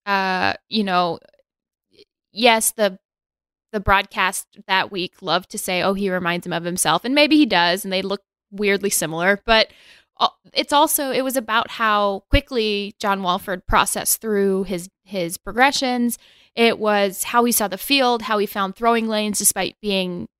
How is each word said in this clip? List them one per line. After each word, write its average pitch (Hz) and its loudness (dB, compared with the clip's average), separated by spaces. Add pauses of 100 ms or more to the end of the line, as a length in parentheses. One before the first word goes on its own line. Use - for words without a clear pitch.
uh, 190 0 (140)
you 214 -2
know, 180 0 (1120)
yes, 226 2
the, 196 -2 (760)
the 220 -4
broadcast 196 0 (200)
that 190 0
week 180 -8
loved 185 -2
to 214 -12
say, 180 -2
"Oh, 190 2
he 196 -2
reminds 180 -2
him 180 -6
of 165 -4
himself." 175 0
And 254 -2
maybe 294 4
he 302 6
does, 180 2
and 196 -6
they 185 0
look 196 -4 (280)
weirdly 196 0
similar. 175 0
But, 220 2 (480)
uh, - 2 (260)
it's - -4
also, 294 2
it 262 -2
was 262 -2
about 226 -2
how 208 0
quickly 214 0
John 196 -2
Wolford 185 -4
processed - 0
through 196 0
his, 180 -8 (160)
his 185 -6
progressions. 247 0 (380)
It 233 2
was 202 0
how 240 2
he 240 2
saw 214 0
the 185 -8
field, 247 2
how 220 0
he 202 0
found 196 -4
throwing 233 2
lanes 214 -2
despite 196 -2
being 185 -4 (140)